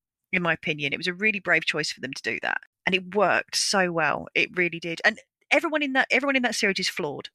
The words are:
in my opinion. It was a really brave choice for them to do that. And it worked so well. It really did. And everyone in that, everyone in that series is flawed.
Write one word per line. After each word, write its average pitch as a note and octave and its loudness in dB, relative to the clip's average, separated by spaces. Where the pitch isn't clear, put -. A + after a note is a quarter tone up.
in F3+ 0
my E3 2
opinion. D3 -4
It - -4
was E3+ -4
a F3+ -2
really G#3 -2
brave E3 2
choice D3+ -2
for - -10
them C3 -8
to - -12
do A2+ -4
that. - -2
And F#3 0
it F#3 -2
worked F3 4
so F#3 2
well. D#3 0
It - 0
really E3+ 0
did. E3 -8
And G#3 4
everyone D4+ 2
in C#4 -2
that, C4 4
everyone C4+ 2
in B3 2
that A3 0
series G3 0
is F3+ -2
flawed. C#3+ -6